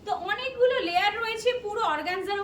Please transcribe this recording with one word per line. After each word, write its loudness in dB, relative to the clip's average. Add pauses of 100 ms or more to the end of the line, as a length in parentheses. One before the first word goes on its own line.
তো -6 (200)
অনেকগুলো 2 (120)
লেয়ার 2
রয়েছে, 0 (140)
পুরো -4 (120)
অর্গানজার -2